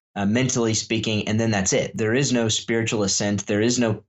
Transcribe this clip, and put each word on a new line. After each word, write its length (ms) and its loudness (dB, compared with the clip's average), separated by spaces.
uh, 100 -2
mentally 480 2
speaking, 540 -2
and 120 0
then 100 2
that's 240 0
it. 220 -2
There 180 0
is 200 0
no 160 2
spiritual 540 0
ascent. 440 -2
There 140 0
is 180 2
no 300 0